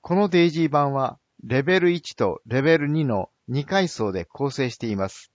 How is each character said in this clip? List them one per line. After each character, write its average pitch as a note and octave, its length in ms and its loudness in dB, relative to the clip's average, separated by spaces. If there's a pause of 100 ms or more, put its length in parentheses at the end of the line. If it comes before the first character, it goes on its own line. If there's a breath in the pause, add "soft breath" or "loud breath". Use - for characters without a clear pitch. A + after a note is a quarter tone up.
こ E3+ 120 -4
の G3 160 2
デ E3+ 160 4
イ E3+ 60 2
ジ D#3+ 160 0
ー - 20 0
版 C#3+ 240 2
は、 C3+ 260 -4 (240)
レ B2 180 0
ベ F#3 180 2
ル F3 120 4
一 - 240 -6
と G2 320 -2
レ B2+ 160 0
ベ D#3+ 160 4
ル C#3+ 80 -2
二 D3+ 180 0
の G#2 240 -2 (180)
二 C3+ 160 -2
階 F#3+ 240 0
層 G#2 240 -4
で F2+ 140 -6
構 C#3 240 -6
成 C3 220 -4
し - 60 -14
て A#2 100 -6
い G#2+ 80 -2
ま F#2+ 120 -2
す。 - 280 -16